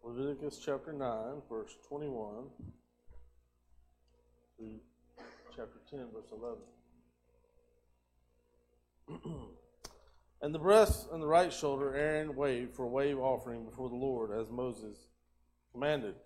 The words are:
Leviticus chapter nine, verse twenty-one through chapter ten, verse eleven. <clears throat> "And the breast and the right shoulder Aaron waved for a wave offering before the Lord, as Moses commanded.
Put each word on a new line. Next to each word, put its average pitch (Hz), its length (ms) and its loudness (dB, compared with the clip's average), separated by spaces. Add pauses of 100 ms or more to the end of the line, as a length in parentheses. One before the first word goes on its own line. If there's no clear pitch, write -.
Leviticus 139 600 -4
chapter 143 280 -4
nine, 131 560 -4
verse 110 260 -8 (140)
twenty-one 131 580 -6 (2000)
through 110 220 -14 (800)
chapter - 240 -12 (100)
ten, 135 240 -10
verse 110 160 -14
eleven. 113 320 -8 (2500)
<clears throat> 170 400 -12 (920)
"And 151 140 -2
the 165 60 -2
breast 202 520 8
and 165 80 -4
the 151 60 -2
right 165 260 8
shoulder 139 440 0
Aaron 151 400 2
waved 123 400 0
for 131 80 -2
a 120 40 -2
wave 139 300 2
offering 120 460 0
before 117 240 -6
the 120 80 -6
Lord, 123 340 0
as 107 220 -2
Moses 107 560 -6 (640)
commanded. 127 420 0 (100)